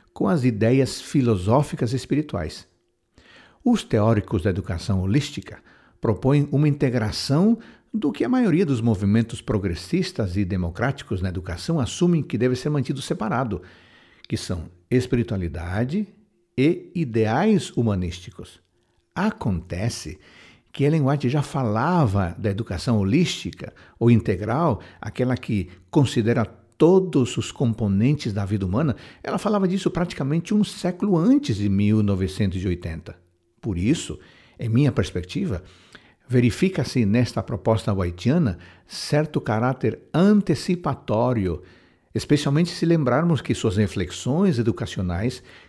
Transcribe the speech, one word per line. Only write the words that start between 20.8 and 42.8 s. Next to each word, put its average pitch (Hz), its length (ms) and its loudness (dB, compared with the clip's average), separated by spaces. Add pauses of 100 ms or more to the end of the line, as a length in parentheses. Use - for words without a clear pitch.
Ellen 151 200 2
White 135 260 0
já 135 140 0
falava 113 920 0
da 101 140 -4
educação 101 480 -2
holística 101 760 0 (280)
ou 117 100 4
integral, 113 720 2 (180)
aquela 120 380 -2
que 98 320 -4 (220)
considera 117 540 2
todos 165 920 2
os - 140 -6
componentes 113 840 0
da 101 100 -2
vida 98 220 -2
humana. 117 300 0 (260)
Ela - 160 -6
falava 202 300 0
disso 190 240 0
praticamente 165 600 -2
um 208 120 4
século 180 520 -2
antes 233 420 2
de 101 120 0
mil 104 320 4
novecentos 95 640 0
e 98 40 -2
oitenta. 87 480 -6 (460)
Por 95 160 -4
isso, 98 400 -2 (420)
em 117 80 -6
minha 123 240 4
perspectiva, 101 720 -4 (600)
verifica-se 123 800 2
nesta 117 380 2
proposta 107 500 0
whiteana 95 640 0 (300)
certo 156 540 -2
caráter 117 580 -2 (140)
antecipatório, 131 1500 2 (540)
especialmente 147 560 2
se - 140 -4